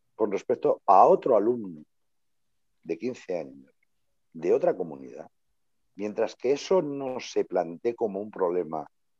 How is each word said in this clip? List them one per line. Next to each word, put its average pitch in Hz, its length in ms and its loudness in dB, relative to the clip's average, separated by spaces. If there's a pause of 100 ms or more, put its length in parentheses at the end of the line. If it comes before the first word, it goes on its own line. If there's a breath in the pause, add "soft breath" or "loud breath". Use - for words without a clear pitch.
(160)
con 104 160 -2
respecto - 540 -2
a 98 220 10
otro 170 280 4
alumno 101 480 -2 (1000)
de 85 140 -6
quince 113 420 -6
años 67 320 -14 (640)
de 82 200 0
otra 160 220 2
comunidad, 71 520 -12 (680)
mientras 196 400 -4
que 123 160 -2
eso 175 300 0
no 139 380 -6
se - 260 -2
plantee 90 500 -4
como 101 240 -4
un 107 120 -8
problema 87 540 -2 (340)